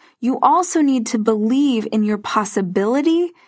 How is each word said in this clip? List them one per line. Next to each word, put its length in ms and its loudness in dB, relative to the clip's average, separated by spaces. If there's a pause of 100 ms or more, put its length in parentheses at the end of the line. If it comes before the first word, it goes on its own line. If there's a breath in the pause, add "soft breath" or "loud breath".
(200 soft breath)
You 200 0
also 400 0
need 280 2
to 100 -2
believe 760 0
in 100 0
your 160 0
possibility 1120 0 (160 soft breath)